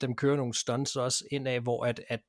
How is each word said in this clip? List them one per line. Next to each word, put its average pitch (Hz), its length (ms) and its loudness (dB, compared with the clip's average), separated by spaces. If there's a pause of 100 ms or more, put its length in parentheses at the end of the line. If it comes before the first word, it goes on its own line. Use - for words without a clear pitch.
dem 127 140 0
køre 143 220 4
nogle 123 160 0
stunts 127 420 -2
også 123 360 0
indad, 131 280 0
hvor 120 260 0
at, 120 220 0
at 117 220 -2